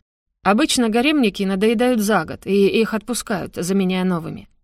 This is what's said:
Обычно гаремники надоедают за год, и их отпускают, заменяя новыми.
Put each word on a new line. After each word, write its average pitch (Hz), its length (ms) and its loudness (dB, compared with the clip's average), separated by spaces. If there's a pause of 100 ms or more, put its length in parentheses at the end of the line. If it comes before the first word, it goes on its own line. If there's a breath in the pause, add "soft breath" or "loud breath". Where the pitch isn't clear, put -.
(440)
Обычно 226 460 2
гаремники 240 540 0
надоедают 220 580 0
за 196 240 0
год, - 200 -12
и 196 220 4
их 220 260 0
отпускают, 208 640 -6
заменяя 185 480 -2
новыми. 165 460 -6 (140)